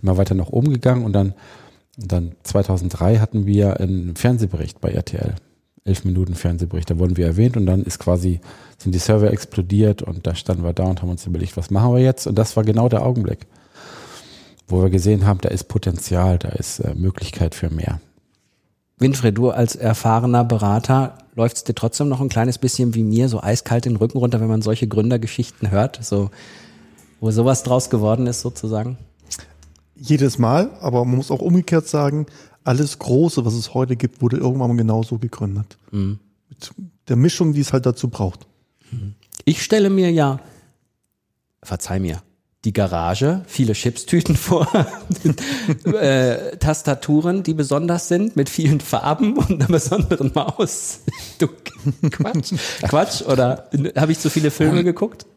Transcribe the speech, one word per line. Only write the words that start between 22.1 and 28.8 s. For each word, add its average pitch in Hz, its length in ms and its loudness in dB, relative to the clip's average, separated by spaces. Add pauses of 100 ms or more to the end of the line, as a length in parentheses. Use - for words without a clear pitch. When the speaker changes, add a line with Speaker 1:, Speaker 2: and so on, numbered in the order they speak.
Speaker 2:
ein 131 80 0
kleines 117 260 0
bisschen 123 380 0
wie 113 80 2
mir 113 260 2
so 113 140 -2
eiskalt 117 420 0
den 120 120 0
Rücken 113 200 0
runter, 123 240 2
wenn 113 80 0
man 110 140 2
solche 110 260 -2
Gründergeschichten 113 800 -2
hört, 104 320 0
so, 101 280 -2 (880)
wo 110 100 0
sowas 120 320 2
draus 127 280 0
geworden 113 360 2
ist 120 140 -4
sozusagen? 117 560 -6 (1000)